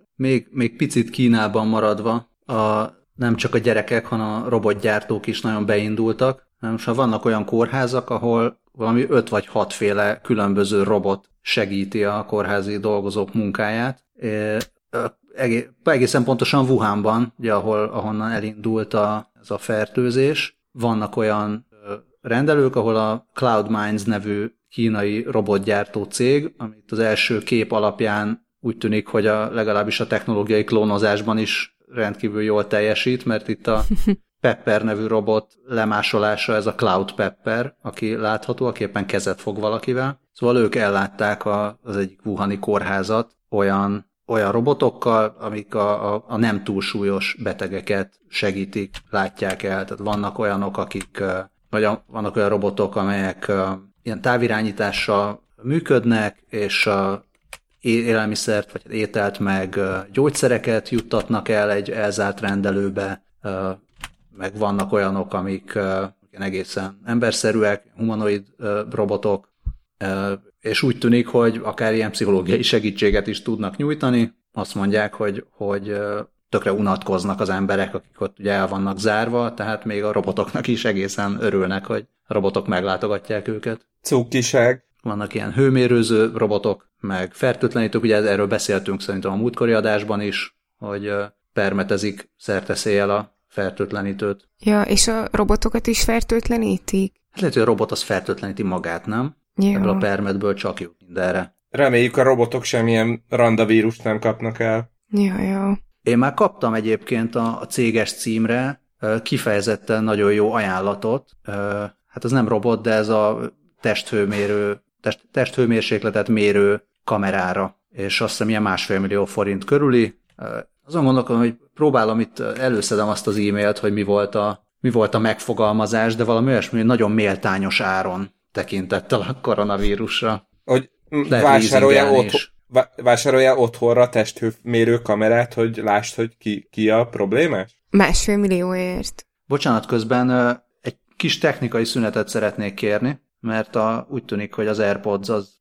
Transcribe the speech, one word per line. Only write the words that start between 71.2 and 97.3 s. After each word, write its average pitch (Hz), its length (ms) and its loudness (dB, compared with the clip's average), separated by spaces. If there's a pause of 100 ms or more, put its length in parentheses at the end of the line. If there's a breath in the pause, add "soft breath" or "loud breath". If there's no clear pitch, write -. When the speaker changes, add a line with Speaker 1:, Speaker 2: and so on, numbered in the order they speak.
Speaker 1:
hogy 117 360 2
akár 110 320 -2
ilyen 110 160 -2
pszichológiai 101 520 0
segítséget 104 640 2
is 107 160 -6
tudnak 107 340 -4
nyújtani. 135 580 0 (180)
Azt - 220 -8
mondják, 104 400 0
hogy, 104 360 -4
hogy, 101 380 -4
ö, 104 320 -4 (280)
tökre 101 240 0
unatkoznak 98 680 0
az 98 80 0
emberek, 95 460 -2
akik - 260 -14
ott - 180 -6
ugye 101 140 -2
el 95 160 0
vannak 98 300 -4
zárva, 113 560 0
tehát 107 300 -6
még 104 200 -4
a 107 80 0
robotoknak 98 540 -2
is 117 180 0
egészen 98 560 -2
örülnek, 98 460 0
hogy 110 200 -6 (200)
a - 60 -10
robotok 98 340 0
meglátogatják 98 800 -2
őket. 113 380 -8 (160)
Speaker 3:
Cukiság. 123 800 2 (180)
Speaker 1:
Vannak 104 320 -6
ilyen 107 180 -6
hőmérőző 120 800 4
robotok, 104 560 0 (100)
meg 92 320 -4
fertőtlenítők, 117 720 0
ugye 110 140 4
erről 104 300 2
beszéltünk 98 560 -2
szerintem 95 300 -4
a 95 40 -4
múltkori 117 360 0
adásban 107 480 0
is, - 360 -6 (220)
hogy, 101 280 -8
ö, 101 180 -4 (280)
permetezik 98 840 -2
szerte 95 380 -4
széjjel 101 360 0
a 104 260 -4 (120)
fertőtlenítőt. 98 1000 -4 (100)
Speaker 2:
Ja, 208 240 2
és - 260 2
a 220 220 -2
robotokat 214 560 0
is 226 180 0
fertőtlenítik? 226 1080 0 (180)